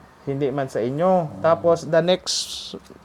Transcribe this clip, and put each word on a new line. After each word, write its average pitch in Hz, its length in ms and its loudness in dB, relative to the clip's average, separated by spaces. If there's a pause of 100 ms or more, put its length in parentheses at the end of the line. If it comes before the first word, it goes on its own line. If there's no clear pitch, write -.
(260)
hindi 139 240 -2
man 135 180 -4
sa - 100 -6
inyo. 147 600 0
Tapos 165 480 2
the 165 140 4
next 180 340 0 (680)